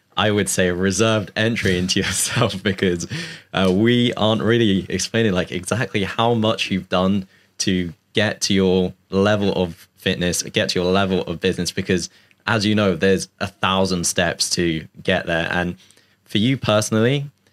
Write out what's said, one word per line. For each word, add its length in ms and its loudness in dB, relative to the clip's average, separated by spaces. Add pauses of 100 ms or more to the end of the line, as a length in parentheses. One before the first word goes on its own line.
(160)
I 140 2
would 180 2
say, 220 2
reserved 640 0
entry 440 0
into 220 0
<laughs> 40 0
yourself, 580 -2
because, 440 0 (460)
uh, 220 2
we 400 4
aren't 280 0
really 460 2
explaining, 440 0
like, 180 -2
exactly 540 -4
how 300 0
much 360 0
you've 180 -2
done 380 2 (320)
to 340 -2 (200)
get 300 0
to 120 0
your 400 2 (160)
level 440 2
of 420 -4
fitness, 460 -2
get 280 -2
to 100 -2
your 100 2
level 320 0
of 180 -8
business, 320 -2
because 360 -2 (380)
as 180 0
you 100 2
know, 200 2
there's 340 2 (120)
a 60 -4
thousand 580 -2
steps 460 -2
to 360 -2 (160)
get 240 0
there. 240 -2
And 260 -2 (480)
for 120 -6
you 220 0
personally, 720 0 (220)